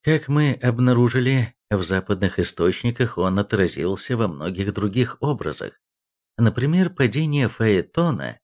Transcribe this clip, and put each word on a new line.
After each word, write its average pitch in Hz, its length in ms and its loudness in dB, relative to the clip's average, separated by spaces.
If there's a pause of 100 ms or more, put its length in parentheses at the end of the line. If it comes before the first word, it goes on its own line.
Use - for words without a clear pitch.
Как 156 240 0
мы 143 240 2
обнаружили, 123 1040 2 (160)
в 98 100 0
западных 92 560 -2
источниках 113 800 -2
он 95 220 0
отразился 95 760 -2
во 110 120 0
многих 90 460 -6
других 107 480 -2
образах. 101 600 -6 (560)
Например, 143 540 2
падение 143 560 0
Фаэтона 101 960 0